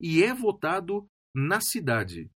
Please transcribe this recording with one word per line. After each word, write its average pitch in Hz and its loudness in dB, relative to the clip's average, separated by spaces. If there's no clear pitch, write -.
e 160 4
é 240 4
votado 202 -2
na 156 2
cidade, 110 -2